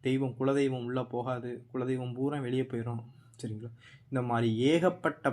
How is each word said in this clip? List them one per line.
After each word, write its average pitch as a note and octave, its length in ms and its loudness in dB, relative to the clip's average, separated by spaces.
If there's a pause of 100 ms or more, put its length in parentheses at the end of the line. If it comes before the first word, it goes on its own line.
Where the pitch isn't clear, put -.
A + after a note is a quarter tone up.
தெய்வம், C3 320 0
குலதெய்வம் C3 520 2
உள்ள B2+ 180 -2
போகாது, B2 460 -4 (160)
குலதெய்வம் B2+ 480 -2
பூரா C#3+ 240 -2
வெளியே C3 260 -2
போயிடும். A#2 380 -4 (340)
சரிங்களா? A2+ 340 -10 (340)
இந்த C3 180 -2
மாதிரி A#2 260 2 (160)
ஏகப்பட்ட D#3+ 680 2